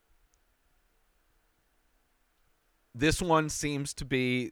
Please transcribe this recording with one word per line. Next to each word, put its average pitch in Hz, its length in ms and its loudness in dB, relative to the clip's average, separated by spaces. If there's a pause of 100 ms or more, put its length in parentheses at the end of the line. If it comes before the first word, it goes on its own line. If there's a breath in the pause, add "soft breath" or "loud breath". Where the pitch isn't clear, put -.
(3000)
this 147 280 2
one 160 280 2
seems 147 460 -4
to - 100 -10
be 127 460 0